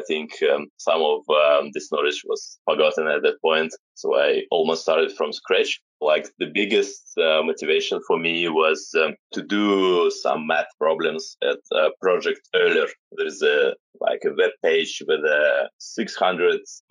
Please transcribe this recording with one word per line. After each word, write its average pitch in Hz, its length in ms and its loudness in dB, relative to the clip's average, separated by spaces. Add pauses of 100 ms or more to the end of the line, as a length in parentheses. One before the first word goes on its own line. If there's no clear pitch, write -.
think, 78 200 -4 (220)
um, 73 120 0 (140)
some 80 240 0 (120)
of, 73 60 -2 (240)
um, 73 300 4
this - 180 -10
knowledge 76 340 -2
was - 160 -4 (280)
forgotten 78 380 2
at 76 160 0
that 73 180 0
point. 80 300 0 (300)
So - 140 -6
I 71 140 2 (200)
almost 82 320 0
started 80 360 0
from 76 160 -2
scratch. - 460 0 (220)
Like, 76 240 2 (140)
the 76 200 -6
biggest, 101 440 0 (140)
uh, 80 260 2
motivation 80 640 -2
for 85 120 2
me 85 300 -2
was, 80 300 2 (220)
um, 78 140 0 (180)
to 95 100 -6
do 95 680 2 (140)
some 76 240 -2
math 80 320 -2
problems 80 580 -2 (140)
at - 80 -4 (120)
a - 180 2 (120)
project 85 400 0 (140)
earlier. 85 320 2 (300)
There's 80 240 -6
a, 73 340 2 (240)
like, - 260 -2
a 78 120 -2
web 90 140 2 (120)
page 82 440 0
with, 76 180 0
uh, 73 420 0 (120)
six - 360 -8
hundred 90 460 0 (300)